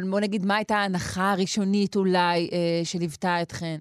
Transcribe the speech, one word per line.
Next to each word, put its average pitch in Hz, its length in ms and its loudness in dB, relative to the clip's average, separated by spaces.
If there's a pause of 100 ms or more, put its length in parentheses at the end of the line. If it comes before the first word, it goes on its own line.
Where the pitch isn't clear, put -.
(100)
בוא 196 100 0
נגיד, 202 260 -2
מה 202 100 2
הייתה 214 200 0
ההנחה 190 560 0
הראשונית 196 640 0
אולי, 175 560 2
אה, 170 320 0
שליוותה 175 580 -2
אתכן, 165 380 -6